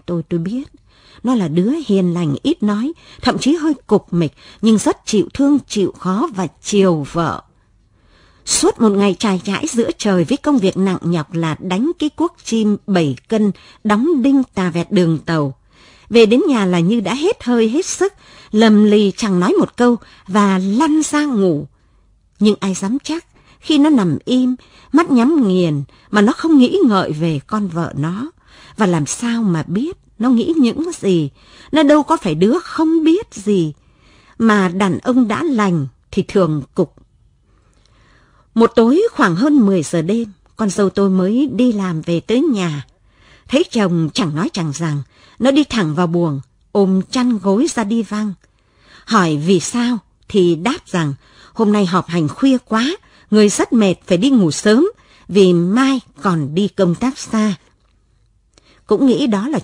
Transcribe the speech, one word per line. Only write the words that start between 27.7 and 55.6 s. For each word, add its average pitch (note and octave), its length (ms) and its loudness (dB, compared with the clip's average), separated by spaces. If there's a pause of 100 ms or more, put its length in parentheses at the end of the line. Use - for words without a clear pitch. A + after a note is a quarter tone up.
nó. F#3 340 -6 (460)
Và A3 100 0
làm E3 200 0
sao A#3 360 -4
mà E3+ 240 -2
biết B3+ 300 -6 (220)
nó A#3+ 120 0
nghĩ A#3 260 2
những D4 360 0
gì? E3+ 380 -2 (420)
Nó D#4 100 4
đâu D4 200 4
có D#4+ 140 0
phải E3+ 180 -4
đứa G#3 300 2
không D#4+ 400 0
biết F4 300 0
gì. F#3+ 380 -2 (680)
Mà G#3 300 2
đàn F#3 300 -2
ông B3 300 0
đã G#3+ 140 -4
lành G3+ 440 0 (240)
thì G3 180 -2
thường D3+ 340 0 (120)
cục. E3+ 200 -2 (1600)
Một A3+ 200 4
tối B3+ 280 4 (100)
khoảng F#3+ 240 0
hơn C4+ 300 4
mười F#3+ 160 2
giờ D#3+ 200 -2
đêm, G#3+ 300 -4 (240)
con G#3+ 140 -2
dâu G3 200 0
tôi G3 200 0
mới G#3 420 0
đi B3 200 2
làm F#3 280 -4
về E3+ 200 -2
tới A#3 200 -2
nhà. F#3 460 -2 (640)
Thấy D4+ 220 2
chồng F3 440 0
chẳng D#3+ 200 -2
nói G3 180 -4
chẳng D#3+ 220 -6
rằng, D3+ 280 -4 (360)
nó B3 120 2
đi C#4+ 140 2
thẳng F3 300 -2
vào F3 120 0
buồng, D#3+ 340 -2 (320)
ôm F#3+ 380 0
chăn B3 280 0
gối G3 360 0
ra A3+ 100 -4
đi A3+ 180 -2
văng. G#3 300 -6 (720)
Hỏi F3 320 2
vì E3 240 2
sao A#3+ 380 -4 (300)
thì F3 260 2
đáp A3+ 320 -4
rằng D#3 280 -4 (380)
hôm G#3 200 0
nay G#3 140 2
họp F3 200 -2
hành E3 220 -2
khuya C4+ 300 0
quá, A#3+ 380 -4 (340)
người G#3+ 180 4
rất G4+ 240 -2
mệt G3+ 220 2 (120)
phải F3 120 0
đi B3 120 2
ngủ G3+ 200 2
sớm, A3+ 380 2 (400)
vì F#3 240 4
mai A#3 480 2 (220)